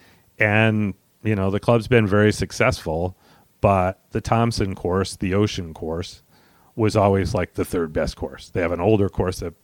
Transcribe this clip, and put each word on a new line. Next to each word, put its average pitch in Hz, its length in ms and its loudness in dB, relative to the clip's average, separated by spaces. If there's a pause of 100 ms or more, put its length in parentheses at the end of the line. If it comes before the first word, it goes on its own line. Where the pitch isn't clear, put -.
(380)
And, 107 560 2 (280)
you 107 120 -2
know, 98 160 -2
the 101 100 -2
club's 117 280 2
been 117 180 4
very 104 260 4
successful, 90 840 -2 (460)
but 95 380 2 (140)
the 117 100 -4
Thompson 113 520 0
course, 92 420 -2
the 92 180 -4
Ocean 95 400 -2
course, 85 480 -8 (520)
was 107 220 0
always, 98 380 4
like, 90 200 -4
the 95 100 -4
third 82 280 -4
best 78 240 -4
course. - 320 -12
They - 140 -4
have 85 100 -2
an 85 80 -4
older 101 300 0
course 92 300 -4
that 87 120 -10 (120)